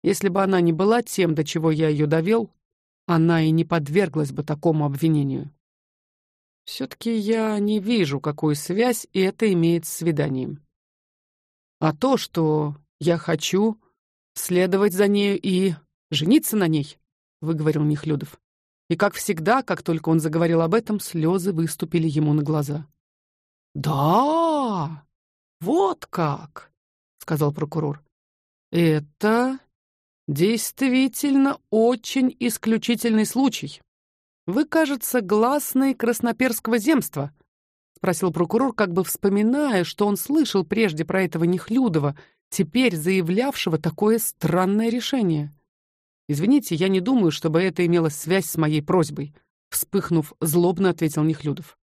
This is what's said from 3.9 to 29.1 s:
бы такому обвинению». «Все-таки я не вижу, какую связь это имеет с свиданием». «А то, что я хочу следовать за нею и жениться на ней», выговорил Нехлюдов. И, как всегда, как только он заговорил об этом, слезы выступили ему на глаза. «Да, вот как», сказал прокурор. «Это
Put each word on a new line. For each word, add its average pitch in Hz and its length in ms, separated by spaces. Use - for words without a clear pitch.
бы 143 120
такому 151 420
обвинению». 139 680
«Все-таки - 500
я 220 440
не 208 200
вижу, 185 400
какую 151 360
связь 220 580
это 190 380
имеет 170 340
с - 80
свиданием». 143 680
«А 156 160
то, 262 220
что 151 580
я 170 180
хочу 202 640
следовать 185 600
за 202 140
нею 202 340
и 185 320
жениться 202 460
на 185 100
ней», 151 300
выговорил 156 420
Нехлюдов. 147 560
И, 170 60
как 202 180
всегда, 180 500
как 180 200
только 165 260
он 165 100
заговорил 165 420
об 165 120
этом, 226 260
слезы 175 540
выступили 160 540
ему 151 260
на 151 100
глаза. 147 440
«Да, 190 1300
вот 202 440
как», - 680
сказал 147 340
прокурор. 151 500
«Это 208 880